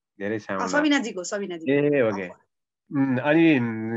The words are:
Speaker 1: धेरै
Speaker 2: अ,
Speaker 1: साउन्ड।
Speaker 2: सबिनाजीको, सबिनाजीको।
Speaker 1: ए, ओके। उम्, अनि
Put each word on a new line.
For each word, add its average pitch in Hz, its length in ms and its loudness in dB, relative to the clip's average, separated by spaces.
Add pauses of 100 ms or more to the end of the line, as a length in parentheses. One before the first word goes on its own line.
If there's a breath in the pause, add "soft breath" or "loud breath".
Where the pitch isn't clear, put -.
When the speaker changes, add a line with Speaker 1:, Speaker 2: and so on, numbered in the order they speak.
(180)
Speaker 1:
धेरै 101 180 -4
Speaker 2:
अ, - 20 -4
Speaker 1:
साउन्ड। 98 280 -4
Speaker 2:
सबिनाजीको, 247 580 0
सबिनाजीको। 160 720 0
Speaker 1:
ए, 135 60 4
ओके। 98 440 -4 (460)
उम्, 135 260 2
अनि 151 400 4 (380)